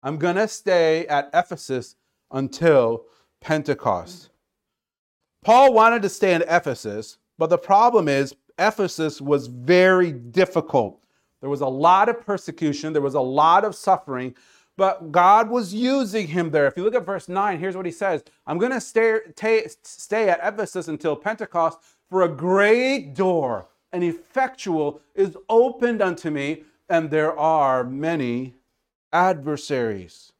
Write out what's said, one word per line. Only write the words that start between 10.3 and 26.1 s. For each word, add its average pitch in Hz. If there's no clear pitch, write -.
There 135
was 143
a 139
lot 175
of 233
persecution. 160
There 151
was 139
a 143
lot 151
of 208
suffering, 127
but 180
God 196
was 220
using 226
him 165
there. 147
If 131
you 180
look 220
at 233
verse 185
nine, 190
here's 180
what 185
he 170
says. 185
"I'm 156
gonna 240
stay, 226
ta-, 220
stay -
at 170
Ephesus 185
until 151
Pentecost, 170
for 185
a 175
great 196
door, 147
and 175
effectual, 170
is 196
opened 240
unto 175